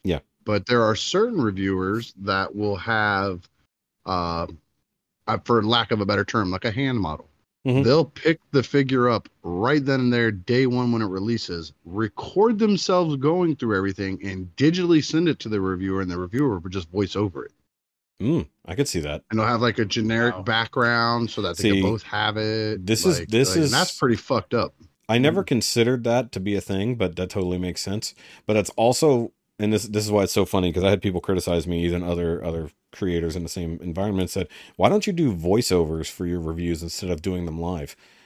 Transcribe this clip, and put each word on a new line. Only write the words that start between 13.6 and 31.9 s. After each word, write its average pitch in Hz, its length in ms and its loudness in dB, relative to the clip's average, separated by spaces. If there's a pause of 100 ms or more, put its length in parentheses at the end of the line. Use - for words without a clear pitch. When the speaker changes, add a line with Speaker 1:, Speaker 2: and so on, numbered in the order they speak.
Speaker 2:
everything, 95 480 -2
and 92 320 -8
digitally 170 460 4
send 165 260 0
it 127 120 -2
to 113 80 -8
the 107 120 0
reviewer, 95 400 -2
and 92 80 -4
the 90 80 -4
reviewer 101 400 -2
will 87 140 -8
just 90 180 -6
voice 95 260 -2
over 87 300 -4
it. - 60 -18 (720)
Speaker 1:
Mm, 120 260 0 (180)
I 87 100 -8
could 131 120 0
see - 140 -2
that. 73 280 -6
Speaker 2:
And 110 100 0
they'll 107 80 2
have, 117 140 0
like, 117 180 2
a 113 60 2
generic 113 500 0
Speaker 3:
Wow. 92 80 -10
Speaker 2:
background 117 840 2
so - 120 -6
that 92 160 -4
they - 60 -2
Speaker 1:
See, 101 180 4
Speaker 2:
can - 0 -
both 101 220 0
have 107 340 -2
it. 107 480 -2
Speaker 1:
this 110 200 0
is, 170 140 4
Speaker 2:
Like, 82 100 -8
Speaker 1:
this 120 200 4
Speaker 2:
like, 95 80 -2
and 156 80 4
Speaker 1:
is 135 60 2
Speaker 2:
that's 156 260 0
pretty 123 180 2
fucked - 380 -4
up. 113 220 -2 (340)
Speaker 1:
I 113 80 4
never 151 240 4
Speaker 2:
Mm-hmm. - 60 -6
Speaker 1:
considered 120 580 2
that 120 280 0
to - 60 -6
be 101 160 -2
a 95 60 -2
thing, 101 340 -2
but 92 200 -2
that 90 140 -4
totally 90 280 -2
makes 90 240 -6
sense. 101 320 -8 (320)
But 107 100 0
it's 104 220 2
also, 123 560 4 (260)
and 107 140 2
this, 104 140 0
this 107 180 -2
is 107 60 -4
why 104 120 4
it's 92 80 0
so 101 140 2
funny, 92 260 2
'cause 87 120 0
I 98 60 4
had 101 120 2
people 90 200 -2
criticize 87 460 0
me, 85 160 -2
even 87 200 0